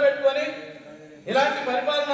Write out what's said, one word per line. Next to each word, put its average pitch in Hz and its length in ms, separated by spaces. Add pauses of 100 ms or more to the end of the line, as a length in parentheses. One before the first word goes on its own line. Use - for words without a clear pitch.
పెట్టుకొని 277 420 (840)
ఎలాంటి 277 380
పరిపాలన 285 460